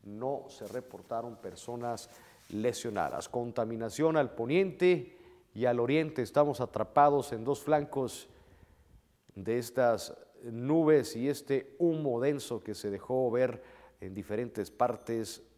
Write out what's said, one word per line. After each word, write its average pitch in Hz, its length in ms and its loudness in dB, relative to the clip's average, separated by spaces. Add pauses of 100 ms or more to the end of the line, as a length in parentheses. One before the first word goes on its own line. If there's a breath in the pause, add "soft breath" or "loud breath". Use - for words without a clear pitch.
no 117 440 -8
se - 180 -16
reportaron 113 680 -10
personas 120 720 -10 (400 loud breath)
lesionadas. 107 800 -2
Contaminación 120 880 0
al 131 160 0
poniente 175 840 2 (360 loud breath)
y 110 120 -2
al 120 160 4
oriente. 147 420 2
Estamos 143 380 2
atrapados 143 720 4
en 113 100 -6
dos 135 200 -2
flancos 147 680 -2 (1040 soft breath)
de 104 240 -2
estas 120 560 0 (300)
nubes 131 720 4
y 123 120 -2
este 135 500 -4
humo 151 420 0
denso 131 420 -2
que 107 120 -8
se 104 160 -6
dejó 127 400 -2
ver 123 320 0 (380 loud breath)
en 95 140 -12
diferentes 107 560 -6
partes 113 720 -2 (160)